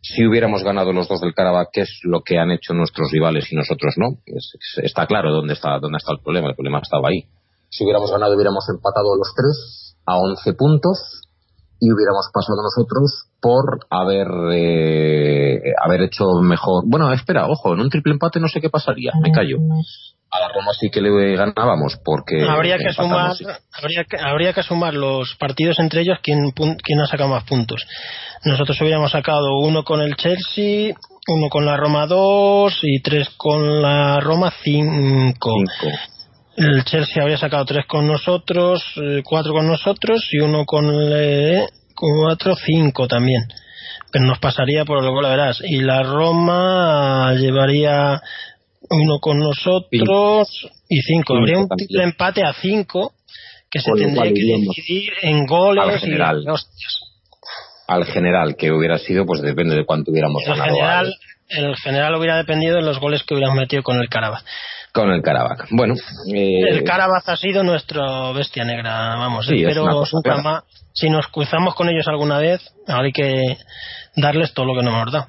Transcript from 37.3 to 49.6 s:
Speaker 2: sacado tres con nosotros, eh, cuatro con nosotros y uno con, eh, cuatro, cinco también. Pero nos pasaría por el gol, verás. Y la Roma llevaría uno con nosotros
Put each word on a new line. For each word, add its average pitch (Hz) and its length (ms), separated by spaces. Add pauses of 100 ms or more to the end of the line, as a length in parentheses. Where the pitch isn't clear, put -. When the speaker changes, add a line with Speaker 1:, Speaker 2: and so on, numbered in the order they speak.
Speaker 2:
sacado 143 260
tres 143 220
con 151 200
nosotros, 175 760 (140)
eh, 143 280
cuatro 156 280
con 156 160
nosotros 202 640
y 151 60
uno 151 260
con, 147 200 (280)
eh, 147 520 (300)
cuatro, 160 600
cinco 151 500
también. 123 360 (680)
Pero 131 160
nos 131 120
pasaría 143 460
por 147 180
el 131 80
gol, 135 140
verás. 135 400
Y 160 160
la 131 220
Roma 165 1300
llevaría 143 840 (680)
uno 151 280
con 147 220
nosotros 180 500